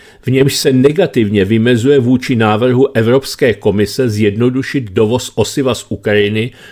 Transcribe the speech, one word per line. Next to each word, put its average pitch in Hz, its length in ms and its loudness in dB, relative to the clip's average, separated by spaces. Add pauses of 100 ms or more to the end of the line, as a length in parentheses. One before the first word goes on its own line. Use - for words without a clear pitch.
(220)
v - 60 -8
němž 131 280 2
se 139 180 0
negativně 127 720 2
vymezuje 120 540 2
vůči 127 360 0
návrhu 117 600 2
Evropské 120 560 0
komise 104 560 -2
zjednodušit 113 840 -2
dovoz 113 440 -2
osiva 131 400 -2
z - 140 -14
Ukrajiny 107 600 -2 (200)